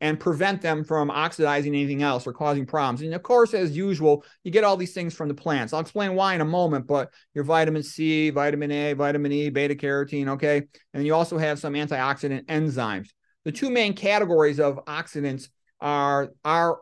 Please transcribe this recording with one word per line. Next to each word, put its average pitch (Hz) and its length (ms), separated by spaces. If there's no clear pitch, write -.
and 151 180
prevent 185 420
them 156 220
from 151 300
oxidizing 147 600
anything 143 300
else 131 240
or 127 60
causing 143 340
problems. 135 360
And 160 120
of 165 80
course, 233 320
as 175 220
usual, 156 480
you 185 80
get 208 140
all 196 120
these 180 180
things 170 200
from 156 140
the 143 60
plants. 143 380
I'll 156 60
explain 190 380
why 190 180
in 175 60
a 156 40
moment, 156 440
but 139 240
your 143 100
vitamin 156 400
C, 156 460
vitamin 147 420
A, 147 220
vitamin 143 360
E, 147 180
beta 143 280
carotene, 139 540
okay? 143 340
And 143 140
you 151 80
also 170 240
have 151 220
some 147 140
antioxidant 139 720
enzymes. 127 640
The 151 80
two 269 180
main 220 240
categories 175 640
of 143 280
oxidants 143 640
are 143 520
R 165 380